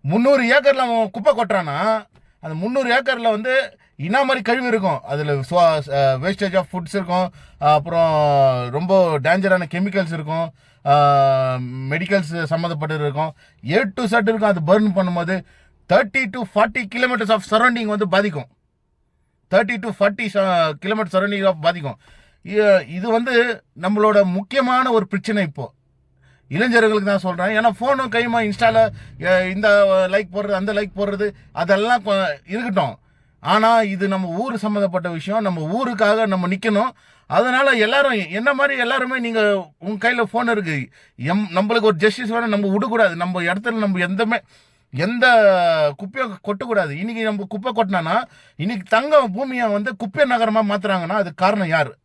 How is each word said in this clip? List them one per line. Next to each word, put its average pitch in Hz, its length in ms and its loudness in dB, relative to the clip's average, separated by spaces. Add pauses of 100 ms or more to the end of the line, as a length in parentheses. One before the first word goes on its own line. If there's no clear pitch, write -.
முந்நூறு 247 560 2
ஏக்கர்ல 277 180 4
அவன் 233 340 0
குப்பை 240 240 0
கொட்டுறானா, 202 680 -2 (360)
அந்த 156 140 -10
முந்நூறு 240 460 0
ஏக்கர்ல 240 300 0
வந்து 254 480 -2 (180)
என்ன 220 280 0
மாதிரி 262 180 -2
கழிவு 247 240 -2
இருக்கும்? 190 360 0
அதுல 147 320 -4
சுவா-, 143 560 2
அ, 135 320 2
wastage 190 320 -4
of 185 180 2
foods 175 160 -8
இருக்கும், 180 440 -4 (260)
அப்புறம் 160 520 2 (600)
ரொம்ப 175 480 2
டேஞ்சரான 185 440 2 (120)
கெமிக்கல்ஸ் 185 380 -2
இருக்கும், 160 400 -6 (340)
ஆ, 139 680 4 (360)
மெடிக்கல்ஸ் 170 520 -2
சம்மந்தப்பட்டது 156 580 -4
இருக்கும், 147 340 -4 (340)
A 196 140 2 (120)
to 247 100 -4
Z 214 240 0
இருக்கும். 214 200 0
அது 180 120 0
பர்ன் 202 320 2
பண்ணும்போது 180 520 -2 (440)
thirty 262 380 2
to 240 160 -8 (120)
forty 214 400 0
kilometers 240 360 -2
of 214 200 0
surrounding 233 340 2
வந்து 208 240 -2
பாதிக்கும். 190 400 -2 (1000)
Thirty 202 280 2
to 202 140 -6
forty 202 420 -2
ச-, 180 360 2
கிலோமீட்டர் 190 520 -2
surrounding 202 220 -4
of 185 160 2
பாதிக்கும். 156 380 -2 (460)
இ-, 196 440 2
இது 180 220 -6
வந்து 240 540 0 (160)
நம்மளோட 208 440 4
முக்கியமான 247 680 0
ஒரு 220 160 2
பிரச்சனை 208 360 -2
இப்போ. 143 300 -8 (760)
இளைஞர்களுக்கு 214 560 2
தான் 202 140 0
சொல்றேன். 185 420 -2
ஏன்னா 233 80 2 (120)
ஃபோனும் 262 320 0
கையுமா 233 380 0
Insta-ல, 226 380 4 (320)
எ-, 185 340 2
இந்த 202 300 4 (260)
லைக் 196 240 -2
போடுறது, 202 160 -4
அந்த 196 220 -2
லைக் 202 240 -4
போடுறது, 202 340 -4 (220)
அதெல்லாம் 196 520 2
கொ-, 190 420 -2
இருக்கட்டும். 190 520 -4 (420)
ஆனா 220 420 4
இது 196 260 -2
நம்ம 190 200 -2
ஊர் 220 300 -4
சம்மந்தப்பட்ட 196 500 -2
விஷயம், 190 340 -4
நம்ம 180 180 -4
ஊருக்காக 220 680 0
நம்ம 180 220 -2
நிக்கணும். 202 420 -2 (360)
அதனால 254 440 2
எல்லாரும் 254 420 2
என்ன 208 420 -2
மாதிரி 277 260 0
எல்லாருமே 254 380 -2
நீங்க 214 600 -2
உங்க 214 340 -4
கையில 233 200 -2
ஃபோன் 233 180 -2
இருக்கு. 160 380 -4 (280)
எம்-, 180 380 -2
நம்மளுக்கு 208 280 0
ஒரு 208 140 2
ஜஸ்டிஸ் 208 320 0
வேணும். 233 200 -2
நம்ம 202 200 0
விடக்கூடாது. 208 480 0
நம்ம 180 260 -4
இடத்துல 202 300 -2
நம்ம 202 260 -2
எந்தமே, 196 420 -2 (500)
எந்த 226 360 0 (680)
குப்பையும் 202 480 -8
கொட்டக்கூடாது. 202 460 -2
இன்னைக்கு 220 320 -6
நம்ம 208 260 -4
குப்பை 214 240 -6
கொட்டினானா, 190 500 0 (340)
இன்னைக்கு 190 320 -4
தங்க 262 440 4
பூமியை 247 360 -4
வந்து 202 280 -2
குப்பை 247 340 0
நகரமா 220 380 2
மாத்துறாங்கன்னா, 196 480 -2
அது 180 180 -2
காரணம் 196 340 0
யாரு? 156 360 -2